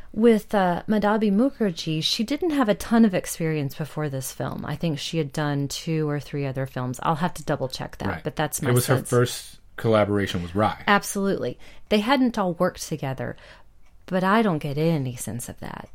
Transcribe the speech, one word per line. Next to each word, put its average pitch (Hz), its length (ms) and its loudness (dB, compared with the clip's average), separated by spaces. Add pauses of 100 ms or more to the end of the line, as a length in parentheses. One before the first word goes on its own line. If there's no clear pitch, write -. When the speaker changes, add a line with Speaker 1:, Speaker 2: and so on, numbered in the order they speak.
(140)
Speaker 1:
with, 220 400 4
uh, 180 340 2
Madhabi 208 420 2
Mukherjee, 190 720 0
she - 220 0
didn't 294 260 0
have 277 200 2
a 294 40 4
ton 226 300 4
of 190 100 4
experience 156 600 -2
before 151 340 -6
this 135 240 -6
film. 139 320 -6
I 151 120 -6
think 156 220 -2
she - 200 -4
had 147 120 -2
done 143 380 -2
two 156 400 -2
or 147 120 -2
three 143 260 -6
other 135 200 -4
films. 127 360 -6
I'll 156 140 0
have 170 180 -2
to 143 100 -10
double 139 240 -2
check - 300 -10
that, 196 100 -4
Speaker 2:
Right. 175 160 -6
Speaker 1:
but - 120 -6
that's - 260 -2
my 123 80 2
Speaker 2:
It 120 40 4
was 123 120 4
her 131 100 4
Speaker 1:
sense. - 140 -4
Speaker 2:
first - 480 0 (180)
collaboration 101 680 2
with 85 120 -8
Rai. 104 220 4 (100)
Speaker 1:
Absolutely. 196 720 0 (320)
They 214 100 6
hadn't 254 380 2
all 185 160 0
worked - 340 -2
together, 131 480 -6 (720)
but 185 180 0
I 202 160 4
don't 185 180 2
get 143 200 -4
any 147 380 0
sense - 340 -8
of - 100 -14
that. - 340 -12